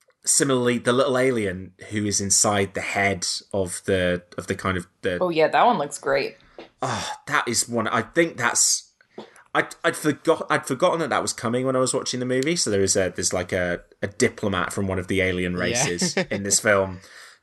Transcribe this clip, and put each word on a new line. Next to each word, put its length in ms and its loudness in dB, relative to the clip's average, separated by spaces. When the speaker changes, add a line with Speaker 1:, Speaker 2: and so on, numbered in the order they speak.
Speaker 1:
similarly, 540 2
the 160 2
little 240 2
alien 540 -2
who 160 -2
is 140 0
inside 520 2
the 80 -6
head 460 -2
of 320 -2
the, 380 2
of 80 -12
the 80 -2
kind 240 -2
of 80 -8
the 180 -2
Speaker 2:
Oh, 80 0
yeah, 200 4
that 180 6
one 100 4
looks 220 -4
great. 380 -2
Speaker 1:
Oh, 320 -4
that 200 0
is 220 -2
one, 200 -2
I 120 0
think 380 -2
that's, 500 0
I'd, 200 -2
I'd 120 0
forgot, 520 0
I'd 180 0
forgotten 340 2
that 100 -2
that 100 2
was 140 -4
coming 320 -2
when 100 0
I 40 4
was 120 2
watching 280 -4
the 60 -4
movie. 300 0
So 140 0
there 100 2
is 160 4
a, 180 2
there's, 200 -2
like, 180 -2
a, 300 -2
a 60 -4
diplomat 640 -2
from 140 -2
one 120 -2
of 100 -6
the 120 0
alien 320 0
Speaker 3:
Yeah. 80 -2
Speaker 1:
races 560 0
Speaker 3:
<laughs> 140 -2
Speaker 1:
in 120 -4
this 160 2
film 420 2